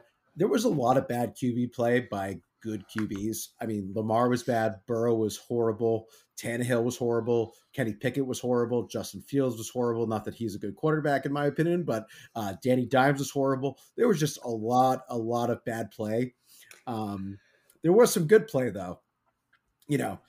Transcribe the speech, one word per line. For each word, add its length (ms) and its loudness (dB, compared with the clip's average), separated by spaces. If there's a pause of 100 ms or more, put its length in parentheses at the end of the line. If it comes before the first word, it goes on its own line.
(360)
there 120 0
was 180 2
a 40 4
lot 280 4
of 100 0
bad 260 -2
Q 220 -2
B 100 0
play 360 2
by 400 -6 (200)
good 280 -8
Q 180 -4
Bs. 400 -6 (120)
I 60 -8
mean, 300 -6
Lamar 340 2
was 140 0
bad, 420 0
Burrow 300 0
was 220 -2
horrible, 720 -2 (280)
Tannehill 460 0
was 140 -2
horrible, 580 0 (180)
Kenny 200 -2
Pickett 320 -2
was 140 -6
horrible, 480 0
Justin 340 -8
Fields 360 0
was 120 -8
horrible. 380 0
Not 180 -2
that 100 -8
he's 200 -6
a 40 -8
good 160 -8
quarterback, 500 0
in 60 -2
my 140 0
opinion, 380 0
but, 240 -4 (280)
uh, 260 -4
Danny 240 2
Dimes 340 4
was 120 -4
horrible. 480 -2 (160)
There 140 4
was 100 4
just 240 -2
a 60 -8
lot, 600 2
a 80 -4
lot 320 0
of 140 -2
bad 280 -6
play. 440 -2 (500)
Um, 520 -6 (440)
there 120 4
was 200 6
some 140 0
good 220 6
play, 220 0
though. 280 -8 (880)
You 100 0
know, 320 -4